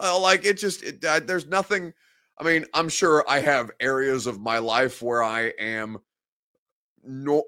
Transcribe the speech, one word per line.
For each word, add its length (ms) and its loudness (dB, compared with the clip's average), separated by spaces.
Uh, 200 2
like, 240 4
it 140 2
just, 260 -4
it, 200 -10
uh, 160 2
there's 260 -4
nothing, 460 -2
I 60 -6
mean, 200 2
I'm 140 0
sure 400 4
I 120 2
have 300 0
areas 480 0
of 120 -6
my 180 0
life 440 0
where 220 0
I 340 -2
am 400 -6
no-, 460 0